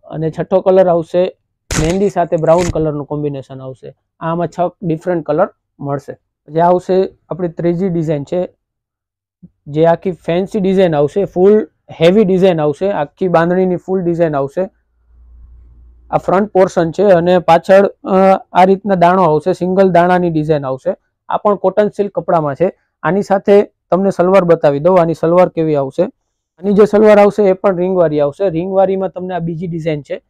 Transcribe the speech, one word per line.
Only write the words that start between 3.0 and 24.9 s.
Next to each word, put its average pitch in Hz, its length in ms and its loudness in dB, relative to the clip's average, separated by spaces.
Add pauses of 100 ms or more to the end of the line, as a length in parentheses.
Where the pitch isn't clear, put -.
combination 139 560 -10
આવશે. 131 340 -18 (240)
આમાં 170 280 -4
છ 170 120 -12 (220)
different 165 440 -4
color 156 240 -2 (300)
મળશે. 139 380 -10 (300)
જે 151 120 -4
આવશે 180 500 0 (200)
આપણી 170 180 -8
ત્રીજી 175 420 -4
design 156 340 -4
છે, 180 260 -6 (1160)
જે 151 180 0
આખી 170 260 0
fancy 180 480 -4
design 185 360 0
આવશે, 151 300 -2
full 202 420 2 (340)
heavy 185 220 4
design 180 380 2
આવશે, 151 300 -2
આખી 180 360 -6
બાંધણીની 180 480 0
full 190 260 -6
design 165 340 -2
આવશે. 139 340 -6 (1400)
આ 120 60 -2
front 196 320 0
portion 180 420 0
છે 180 120 -2
અને 180 360 4
પાછળ, 180 480 4
અ, 190 500 0 (160)
આ 180 100 4
રીતના 196 320 0
દાણો 180 280 2
આવશે, 156 300 0
single 185 380 0
દાણાની 175 380 2
design 151 360 -2
આવશે. 131 300 -6 (340)
આ - 80 -4
પણ 208 180 0
cotton 196 340 0
silk 202 220 -6
કપડામાં 160 440 -2
છે. - 220 -4 (260)
આની 180 180 -2
સાથે 202 420 2
તમને 196 460 -4
સલવાર 185 340 2
બતાવી 160 360 2
દઉં, 175 220 2